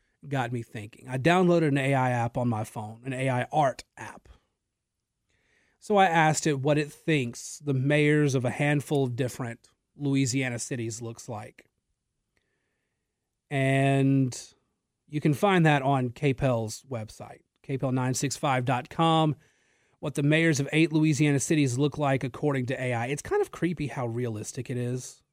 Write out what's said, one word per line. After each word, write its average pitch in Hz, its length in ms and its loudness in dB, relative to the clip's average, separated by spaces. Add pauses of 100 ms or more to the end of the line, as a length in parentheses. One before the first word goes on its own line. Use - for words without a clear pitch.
(280)
Got 127 240 -4
me 120 100 -6
thinking. - 460 -14
I 127 80 -6
downloaded 170 520 4
an 143 100 2
A 139 160 2
I 127 160 2
app 120 260 -2
on 123 100 0
my 110 160 0
phone, 110 440 -10
an 131 80 -6
A 131 160 -2
I 123 200 0
art 139 340 0 (120)
app. - 320 -16 (1500)
So - 180 -2
I 190 120 6
asked 160 380 4
it 143 140 2
what 143 160 2
it 151 160 -2
thinks - 720 -2
the 143 80 -2
mayors 147 640 4
of 127 100 0
a 123 60 0
handful 147 540 0
of 123 120 -4
different 123 540 -6 (260)
Louisiana 135 640 -2
cities 113 420 -8
looks 113 260 -12
like. 110 440 -14 (1800)
And 135 880 2 (720)
you 147 140 -6
can 156 100 2
find 185 320 4
that 147 160 4
on 131 300 0
K 139 240 -2
P 151 100 -2
L's 113 460 -2
website, 113 500 -12 (220)
K 139 160 -6
P 143 80 -2
L 131 40 -2
nine 127 220 0
six 131 240 -2
five 127 300 0
dot 131 240 -2
com, 160 460 2 (640)
what 151 160 -8
the 151 60 0
mayors 156 380 4
of 139 100 -4
eight 160 220 2
Louisiana 151 480 4
cities 139 380 2
look 143 180 0
like 139 260 0
according 135 440 -4
to 123 120 -6
A 127 140 -4
I. 117 140 -2
It's 147 160 -6
kind 415 180 -2
of 403 120 -4
creepy 160 340 -4
how 127 200 -6
realistic 117 600 -8
it 127 80 -6
is. 123 460 -8 (100)